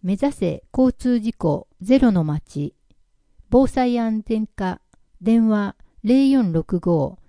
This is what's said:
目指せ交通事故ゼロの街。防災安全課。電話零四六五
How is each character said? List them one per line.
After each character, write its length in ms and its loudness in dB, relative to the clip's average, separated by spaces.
目 120 -2
指 180 -2
せ 400 -6
交 220 2
通 260 -2
事 140 -6
故 340 -4
ゼ 160 4
ロ 120 4
の 140 2
街。 500 -8
防 160 4
災 320 -2
安 280 -4
全 200 -4
課。 340 -8
電 280 2
話 280 -2
零 280 2
四 240 0
六 260 -2
五 380 -2